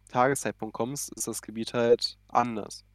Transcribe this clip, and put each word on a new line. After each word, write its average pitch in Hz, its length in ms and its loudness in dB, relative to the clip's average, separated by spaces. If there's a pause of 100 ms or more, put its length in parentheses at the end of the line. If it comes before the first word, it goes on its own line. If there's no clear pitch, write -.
Tageszeitpunkt 123 640 0
kommst, 131 400 -6
ist - 140 -6
das 113 140 -8
Gebiet 110 320 -8
halt 120 440 2 (100)
anders. 120 680 0